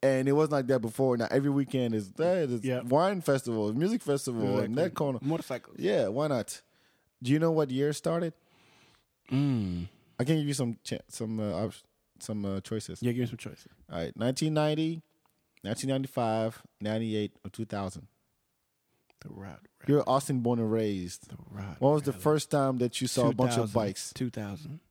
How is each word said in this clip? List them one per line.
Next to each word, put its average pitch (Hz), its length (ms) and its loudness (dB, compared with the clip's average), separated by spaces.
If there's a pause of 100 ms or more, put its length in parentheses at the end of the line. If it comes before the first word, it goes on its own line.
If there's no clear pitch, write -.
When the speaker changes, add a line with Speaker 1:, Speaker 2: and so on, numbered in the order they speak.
Speaker 1:
And 135 240 4
it 139 40 4
wasn't 147 220 4
like 139 140 2
that 131 120 4
before. 123 360 2
Now, 117 140 0
every 143 220 4
weekend 131 420 2
is, 104 140 0 (100)
hey, 175 300 2
there's 120 160 -2
Speaker 2:
Yeah. 127 180 -2
Speaker 1:
wine 165 400 4
festival, 117 500 2
music 180 300 0
festival, 135 400 -2 (160)
and 120 160 0
Speaker 2:
Exactly. 143 100 0
Speaker 1:
that 170 120 -2
corner. 139 260 -2
Speaker 2:
Motorcycles. 139 560 -4
Speaker 1:
Yeah, 175 300 2
why 123 200 0
not? 127 320 -2 (640)
Do 123 100 -4
you 147 60 6
know 165 140 4
what 156 180 2
year 135 200 0
it 151 40 -2
started? 165 400 -2 (1000)
Speaker 2:
Mm. 110 560 0 (320)
Speaker 1:
I 123 40 2
can 156 140 2
give 147 100 0
you 143 80 -2
some 120 280 -2
cha-, - 140 -8 (100)
some, 110 320 -6
uh, 104 120 -2 (140)
op-, 95 100 -6 (440)
some, 107 260 -6
uh, 98 160 -4
choices. - 420 -8
Speaker 2:
Yeah, 120 80 0
give 120 100 -2
me 123 60 0
some 117 100 -8
choices. - 300 -16 (240)
Speaker 1:
All 87 80 -6
right, 82 180 -6
nineteen 135 380 0
ninety, 156 480 0 (600)
nineteen 113 280 -4
ninety-five, 113 720 -2 (180)
ninety-eight, 107 520 -2 (120)
or 98 60 -12
two 113 140 -6
thousand. 101 420 -6 (1120)
Speaker 2:
The - 100 -16
Rut - 120 -16
Rally. 98 180 -14 (260)
Speaker 1:
You're 143 240 4
Austin 135 300 2
born 120 180 2
and 110 140 0
raised. 101 580 -2
Speaker 2:
The - 60 -14 (160)
Rut 98 280 -10
Speaker 1:
When 139 140 6
was 151 80 2
the 139 100 -2
Speaker 2:
Rally. 95 120 -6
Speaker 1:
first 151 260 2
time 135 300 2
that 120 220 0
you 127 60 -2
saw 120 220 4
a 113 60 0
bunch 123 160 2
of 117 40 2
Speaker 2:
Two 117 60 2
thousand. 107 140 -2
Speaker 1:
bikes? 104 400 -2
Speaker 2:
Two 127 160 -4
thousand. 104 480 -10 (120)